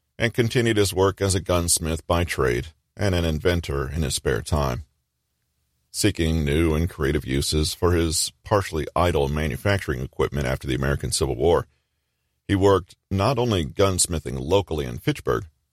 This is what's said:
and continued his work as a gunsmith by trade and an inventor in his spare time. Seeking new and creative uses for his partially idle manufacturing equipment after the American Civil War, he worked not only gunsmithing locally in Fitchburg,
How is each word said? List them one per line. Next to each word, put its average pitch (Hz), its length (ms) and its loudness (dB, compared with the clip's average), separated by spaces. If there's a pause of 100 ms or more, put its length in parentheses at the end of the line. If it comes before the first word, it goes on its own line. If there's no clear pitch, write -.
(180)
and 113 160 -2
continued 117 440 2
his 95 160 2
work 92 280 2
as 98 140 2
a 95 60 0
gunsmith 85 680 -2
by 87 160 2
trade 65 440 0 (280)
and 98 180 0
an 87 120 0
inventor 76 640 -2
in 76 140 -2
his 67 120 -2
spare 62 260 -2
time. 69 440 -2 (1080)
Seeking 80 540 0
new 78 280 2
and 82 160 0
creative 71 360 -2
uses 73 480 -2
for 87 180 0
his 82 400 0 (120)
partially 90 520 0
idle 82 320 2
manufacturing 76 720 -2
equipment 67 460 -2
after 64 180 -4
the 67 80 -2
American 67 380 -2
Civil 67 240 -2
War, 71 320 2 (800)
he 101 80 2
worked 95 400 2 (160)
not 101 260 2
only 107 280 2
gunsmithing 87 760 0
locally 78 460 0
in 60 120 -10
Fitchburg, - 480 -2 (280)